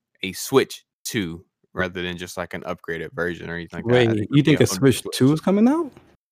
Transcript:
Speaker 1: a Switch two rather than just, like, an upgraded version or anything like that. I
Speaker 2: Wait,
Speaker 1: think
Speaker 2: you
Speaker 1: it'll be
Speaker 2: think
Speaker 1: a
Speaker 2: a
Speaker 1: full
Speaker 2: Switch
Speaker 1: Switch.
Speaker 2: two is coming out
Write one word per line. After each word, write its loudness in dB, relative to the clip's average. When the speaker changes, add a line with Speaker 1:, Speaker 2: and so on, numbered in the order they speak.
Speaker 1:
a -8
Switch 0
two -6
rather -4
than -6
just, -12
like, -8
an -10
upgraded -8
version -6
or -8
anything -10
like -8
that. 2
I 6
Speaker 2:
Wait, 2
Speaker 1:
think -4
Speaker 2:
you 4
Speaker 1:
it'll 4
be 4
Speaker 2:
think 4
Speaker 1:
a 8
Speaker 2:
a 2
Speaker 1:
full -2
Speaker 2:
Switch 4
Speaker 1:
Switch. -8
Speaker 2:
two 4
is -4
coming 4
out 0